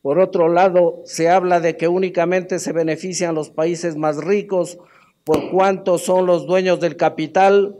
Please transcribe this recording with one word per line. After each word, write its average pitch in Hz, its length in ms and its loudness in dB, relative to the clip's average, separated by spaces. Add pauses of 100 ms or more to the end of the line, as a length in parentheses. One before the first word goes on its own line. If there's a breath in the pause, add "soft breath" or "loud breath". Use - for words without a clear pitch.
Por 143 200 0
otro 185 280 2
lado, 175 560 2
se 165 240 -2
habla 180 300 2
de 160 180 -2
que 165 120 -2
únicamente 180 720 -2
se - 120 -8
benefician 165 640 -4
los 151 160 -6
países 165 460 -4
más 151 280 -4
ricos, 185 540 -2 (460 soft breath)
por 151 260 -2
cuanto 185 480 2
son 185 260 0
los 175 220 2
dueños 185 320 0
del 160 180 -2
capital, 190 840 2